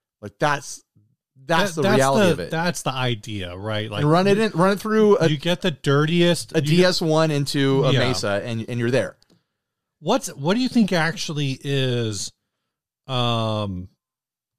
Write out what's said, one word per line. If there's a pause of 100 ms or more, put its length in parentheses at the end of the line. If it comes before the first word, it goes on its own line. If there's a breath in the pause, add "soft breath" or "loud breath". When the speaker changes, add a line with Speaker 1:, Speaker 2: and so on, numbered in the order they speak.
(200)
Speaker 1:
Like,
that's, (640)
that's
Speaker 2:
That,
Speaker 1:
the
Speaker 2:
that's
Speaker 1:
reality
Speaker 2:
the,
Speaker 1:
of
it.
Speaker 2:
that's
the
idea,
right?
Like,
Speaker 1:
And
run
it
Speaker 2:
you,
Speaker 1:
in,
run
it
through
a,
Speaker 2:
you
get
the
dirtiest,
Speaker 1:
a
Speaker 2:
you
get
Speaker 1:
D
S
one
into
a
Speaker 2:
Yeah.
Speaker 1:
Mesa,
and,
and
you're
there. (840)
Speaker 2:
What's,
what
do
you
think
actually
is, (720)
um, (720)